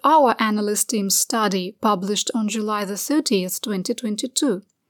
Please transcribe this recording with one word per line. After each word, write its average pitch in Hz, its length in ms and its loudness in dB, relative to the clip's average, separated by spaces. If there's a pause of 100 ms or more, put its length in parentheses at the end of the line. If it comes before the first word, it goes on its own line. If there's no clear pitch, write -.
our 285 340 6
analyst 214 520 0
team's 202 280 0
study 202 640 -2
published 202 520 0
on 220 160 0
July 214 360 -2
the 196 120 -6
thirtieth, 214 640 0
twenty 202 320 -2
twenty-two. 220 680 -2 (280)